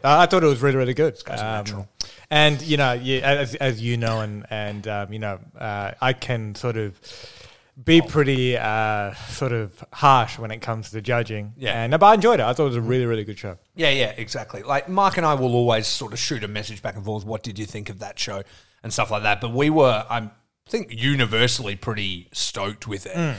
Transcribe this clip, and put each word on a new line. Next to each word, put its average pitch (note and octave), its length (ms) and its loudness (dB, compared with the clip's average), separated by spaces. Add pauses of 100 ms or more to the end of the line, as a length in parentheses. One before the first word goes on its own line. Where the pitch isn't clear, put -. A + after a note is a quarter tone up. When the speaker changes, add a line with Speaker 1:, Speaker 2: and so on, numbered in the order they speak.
Speaker 1:
I, D3+ 180 8
I - 40 8
thought F3+ 160 4
it D#3 40 6
was C3 140 4
really, C3+ 160 4
really B2+ 160 0
good. D3 220 0
Speaker 2:
This - 80 -20
guy's A#2 180 -6
a G#2+ 40 -4
Speaker 1:
Um, A2 120 -4
Speaker 2:
natural. G2+ 320 -8 (420)
Speaker 1:
and, D3+ 300 4
you D#3 160 0
know, C3 160 4
yeah, B2+ 260 -2
as, C#3 360 0
as B2+ 260 -2
you A#2+ 160 0
know, A2+ 240 -2
and, G#2 280 -8
and, G#2 380 -6
um, G#2 240 -6
you G#2+ 80 -10
know, G2+ 200 -6 (200)
uh, G2+ 400 -6
I C3 140 2
can A2 420 -6
sort A#2 220 -4
of G#2 200 -6 (840)
be E3 180 8
pretty, C3+ 560 0
uh, G#2+ 580 -2
sort - 360 -6
of A2 400 -6
harsh C3 480 4
when A2 120 -10
it A2 100 -12
comes A2 300 -6
to A2 100 -8
judging. A2 560 -4
Speaker 2:
Yeah. A#2 260 -2
Speaker 1:
And, A#2+ 160 0
but F#3+ 60 6
I G#3+ 80 10
enjoyed A3 260 4
it. A2+ 40 2
I A#2+ 100 2
thought D#3 100 0
it C#3 60 2
was A#2+ 80 -2
a A#2+ 40 -2
really, B2 260 0
really A2 180 -2
good G#2 140 -12
show. F#2+ 180 -12 (180)
Speaker 2:
Yeah, D#3 140 2
yeah, B2+ 260 2
exactly. A2 480 -10
Like, C#3 240 -2
Mark F#3 300 2
and E3+ 80 0
I D3+ 80 4
will B2+ 220 2
always A#2+ 320 2
sort G#2+ 260 -4
of A#2 60 -8
shoot G#2+ 260 -4
a - 20 -8
message G#2 340 -10
back G#2 140 -8
and G#2+ 80 -10
forth, G#2+ 220 -6
"What G#2+ 180 -8
did G2+ 160 -10
you G#2 60 -6
think G#2 240 -12
of F#2+ 100 -14
that F#2+ 200 -12
show?" G2 240 -6 (380)
and A2 120 -8
stuff A#2 180 0
like G#2 120 -2
that. G#2 180 2
But A#2 100 -4
we C#3+ 180 2
were, B2+ 400 4
I'm, A2+ 220 -4 (360)
I - 20 -20
think, A3 240 -6
universally A#2 840 0
pretty F#2+ 560 -6
stoked - 560 -6
with G2+ 200 -8
it. - 80 -12
Speaker 1:
Mm. D#3+ 240 -2